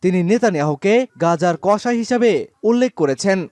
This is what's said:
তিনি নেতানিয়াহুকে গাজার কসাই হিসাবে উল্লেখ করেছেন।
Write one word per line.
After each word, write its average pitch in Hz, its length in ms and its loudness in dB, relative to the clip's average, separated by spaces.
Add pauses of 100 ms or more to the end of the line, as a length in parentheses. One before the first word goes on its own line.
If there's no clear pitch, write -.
তিনি 185 200 0
নেতানিয়াহুকে 180 680 0 (280)
গাজার 170 340 0 (100)
কসাই 214 360 0
হিসাবে 233 300 0 (380)
উল্লেখ 240 220 2 (100)
করেছেন। 160 360 0 (140)